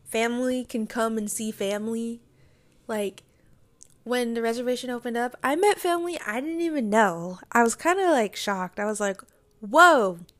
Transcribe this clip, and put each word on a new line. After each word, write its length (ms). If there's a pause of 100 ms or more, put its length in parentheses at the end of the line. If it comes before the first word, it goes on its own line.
family 600
can 220
come 300
and 120
see 220
family. 720 (680)
Like, 360 (800)
when 300
the 80
reservation 480
opened 280
up, 260
I 120
met 240
family 460
I 160
didn't 200
even 280
know. 500 (120)
I 120
was 120
kinda, 360
like, 240
shocked. 440
I 60
was 140
like, 220 (380)
"Whoa, 600 (200)